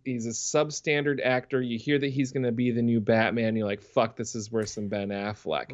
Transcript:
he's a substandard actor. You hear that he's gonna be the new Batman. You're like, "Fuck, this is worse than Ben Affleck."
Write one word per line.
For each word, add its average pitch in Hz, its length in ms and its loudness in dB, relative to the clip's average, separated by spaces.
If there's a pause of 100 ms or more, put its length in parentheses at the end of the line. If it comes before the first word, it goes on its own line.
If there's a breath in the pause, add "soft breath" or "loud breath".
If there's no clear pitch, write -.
he's 120 220 -4
a - 20 -4
substandard 147 960 0
actor. 127 360 2
You 120 180 -2
hear 143 200 0
that 139 140 0
he's 131 180 0
gonna 131 200 0
be 123 200 2
the 117 120 2
new 117 180 4
Batman. 110 540 2
You're 110 120 0
like, 101 140 -2
"Fuck, 117 340 0
this 113 200 -8
is 107 160 -8
worse 110 240 -2
than 107 120 -6
Ben 101 220 -4
Affleck." 101 640 -4